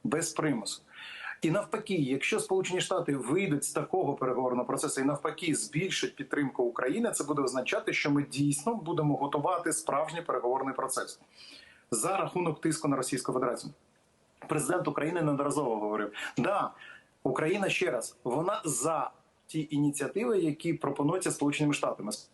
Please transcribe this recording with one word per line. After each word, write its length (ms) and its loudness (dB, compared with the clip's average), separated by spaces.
без 260 0
примусу. 520 -2
І 100 2
навпаки, 420 -2
якщо 460 2
Сполучені 420 0
Штати 340 0
вийдуть 480 2
з 80 -4
такого 420 0
переговорного 540 0
процесу 340 -2
і 20 2
навпаки 520 0
збільшать 600 -2
підтримку 480 -2
України, 480 0
це 120 -2
буде 180 0
означати, 520 0
що 180 2
ми 120 4
дійсно 520 0
будемо 400 2
готувати 580 0
справжній 480 0
переговорний 540 0
процес 440 -4
за 260 0
рахунок 440 0
тиску 260 0
на 80 4
Російську 380 -2
Федерацію. 400 0
Президент 400 0
України 340 0
неодноразово 540 2
говорив: 360 0
"Да, 340 0
Україна, 460 2
ще 220 2
раз, 320 -4
вона 420 0
за 460 0
ті 240 -2
ініціативи, 680 2
які 340 0
пропонуються 580 0
Сполученими 420 2
Штатами". 380 -2